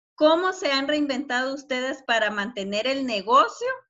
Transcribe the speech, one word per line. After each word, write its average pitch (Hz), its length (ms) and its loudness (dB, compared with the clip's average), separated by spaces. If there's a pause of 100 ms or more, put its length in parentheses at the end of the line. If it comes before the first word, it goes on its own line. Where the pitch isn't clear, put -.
(160)
¿cómo 330 380 4
se 370 180 -2
han 269 160 0
reinventado 269 680 -2
ustedes 269 500 -6
para 220 280 0
mantener 202 560 -4
el 269 180 -2
negocio? 247 640 2 (220)